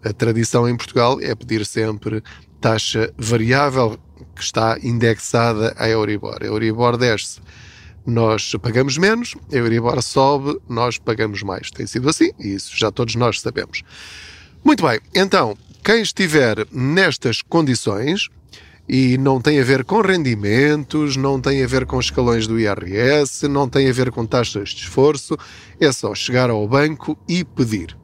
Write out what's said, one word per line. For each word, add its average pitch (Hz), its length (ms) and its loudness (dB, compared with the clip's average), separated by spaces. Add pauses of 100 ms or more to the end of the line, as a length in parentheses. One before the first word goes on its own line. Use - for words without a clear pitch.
a 110 100 -4
tradição 117 560 0
em 120 80 -2
Portugal 123 420 0
é 123 140 -4
pedir 113 320 -6
sempre 110 580 -6 (380)
taxa 113 560 0
variável 120 800 0 (380)
que - 80 -12
está 113 400 0
indexada 117 960 0
à 113 120 0
Euribor. 107 520 -2
A 110 40 -6
Euribor 110 500 0
desce, 117 440 -2 (640)
nós 113 560 0
pagamos 131 380 0
menos, 226 340 0 (180)
a 143 40 -6
Euribor 117 480 0
sobe, 139 560 0 (100)
nós 120 300 -2
pagamos 110 420 -4
mais. 95 300 -8
Tem - 160 -10
sido 127 200 -4
assim, 180 220 2 (100)
e 101 140 -6
isso - 240 -10
já 107 140 0
todos 113 240 -4
nós 117 260 0
sabemos. - 400 -8 (840)
Muito 277 220 4
bem, 120 140 2 (160)
então, 180 420 2 (260)
quem 220 200 4
estiver 135 680 2
nestas 135 680 0
condições, 135 880 0 (580)
e 127 300 2
não 135 240 2
tem 147 180 4
a 131 40 4
ver 131 200 2
com 208 180 0
rendimentos, 143 1160 0
não 135 240 0
tem 135 220 0
a 123 40 0
ver 127 200 0
com 127 120 -2
escalões 117 460 0
do 113 140 -2
I 107 80 2
R 92 280 -4
S, 139 520 0
não 139 200 0
tem 135 220 2
a - 20 2
ver 127 200 0
com 120 160 -6
taxas 107 420 -2
de - 120 -12
esforço, 143 540 0 (440)
é 147 120 4
só 107 220 -4
chegar 123 380 0
ao 107 160 0
banco 147 500 0 (100)
e 175 160 -2
pedir. 107 600 -4